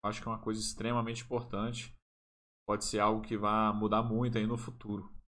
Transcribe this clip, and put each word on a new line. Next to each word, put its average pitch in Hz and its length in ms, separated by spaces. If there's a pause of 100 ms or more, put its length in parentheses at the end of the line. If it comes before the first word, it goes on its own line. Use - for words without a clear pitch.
Acho 107 160
que - 60
é 113 40
uma 110 100
coisa 110 180
extremamente 117 640
importante. 117 720 (720)
Pode 104 180
ser 107 140
algo 110 220
que 110 140
vá 107 380
mudar 107 300
muito 117 340
aí 107 80
no 117 120
futuro. 104 540 (200)